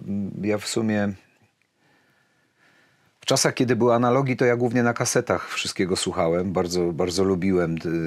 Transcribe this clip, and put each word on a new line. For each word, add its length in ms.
ja 160
w 100
sumie 440
w 60
czasach, 280
kiedy 220
były 180
analogi, 420
to 80
ja 120
głównie 260
na 120
kasetach 540
wszystkiego 480
słuchałem. 560
Bardzo, 400
bardzo 320
lubiłem, 500